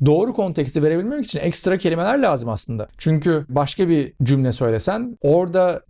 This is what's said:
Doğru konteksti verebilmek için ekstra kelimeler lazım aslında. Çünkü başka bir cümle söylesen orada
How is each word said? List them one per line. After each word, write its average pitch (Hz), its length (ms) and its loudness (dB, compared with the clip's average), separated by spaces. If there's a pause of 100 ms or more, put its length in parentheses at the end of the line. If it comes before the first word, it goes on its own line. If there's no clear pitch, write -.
Doğru 175 280 4
konteksti 160 500 -2
verebilmek 196 420 0
için - 140 -6
ekstra - 380 0
kelimeler 180 420 0
lazım 143 300 0
aslında. 107 380 -6 (100)
Çünkü 156 520 0
başka 143 400 0
bir 147 240 0 (100)
cümle 131 280 2
söylesen 175 680 -2
orada 175 680 2